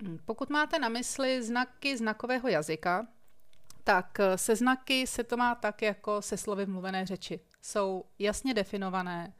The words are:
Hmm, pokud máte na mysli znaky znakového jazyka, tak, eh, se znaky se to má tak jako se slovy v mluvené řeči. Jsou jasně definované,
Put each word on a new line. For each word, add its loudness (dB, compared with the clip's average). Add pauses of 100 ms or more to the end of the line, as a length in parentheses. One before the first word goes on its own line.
Hmm, -8
pokud -4
máte 2
na 2
mysli 0
znaky -2
znakového 0
jazyka, 2 (760)
tak, 4
eh, 6
se 4
znaky 2
se -4
to -2
má 4
tak -2
jako 0
se -4
slovy -2
v -4
mluvené -2
řeči. -6 (220)
Jsou 0 (140)
jasně 0
definované, -2